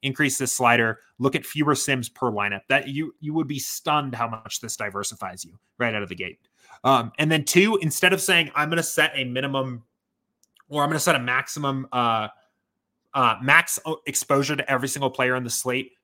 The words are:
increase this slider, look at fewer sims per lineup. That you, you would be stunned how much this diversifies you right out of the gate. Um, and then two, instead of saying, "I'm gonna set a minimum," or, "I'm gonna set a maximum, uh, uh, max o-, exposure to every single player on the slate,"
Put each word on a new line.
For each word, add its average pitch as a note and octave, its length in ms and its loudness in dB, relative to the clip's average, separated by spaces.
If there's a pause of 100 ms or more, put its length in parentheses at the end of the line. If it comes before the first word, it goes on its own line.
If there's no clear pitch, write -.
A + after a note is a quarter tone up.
increase C3+ 380 0
this B2+ 180 -2
slider, A#2 440 2 (180)
look C3 160 0
at D#3 100 -2
fewer D3 300 0
sims C3 340 -2
per B2 220 -2
lineup. G2+ 400 -4
That C#3 180 2
you, D3 320 -6
you D3+ 140 -6
would D#3 140 -2
be C#3+ 100 -6
stunned C#3+ 560 -2
how A#2 140 -4
much A2 320 -10
this A2+ 180 -10
diversifies G2+ 640 -8
you - 140 -20 (180)
right A#2 180 -2
out G#2 80 -4
of F#2 60 -8
the F#2+ 60 -10
gate. F2+ 240 -12 (440)
Um, A#2+ 360 2
and D#3 120 2
then D3+ 140 2
two, G3+ 380 4
instead F#3 320 2
of F3+ 80 -2
saying, E3+ 320 2
"I'm D3+ 160 0
gonna E3+ 120 0
set D#3 320 2
a C3+ 100 -4
minimum," C3 580 -4 (880)
or, D3 120 0
"I'm D3 60 4
gonna D#3 100 0
set D#3+ 160 4
a C3+ 60 2
maximum, C3 720 -4
uh, A2+ 360 2 (840)
uh, A#2+ 260 4
max D3 460 4
o-, D#3 200 -6
exposure C#3+ 500 0
to C#3 140 -4
every C3 180 0
single C#3 200 -2
player B2+ 280 0
on B2+ 80 -4
the A#2 60 -6
slate," B2+ 420 -4 (120)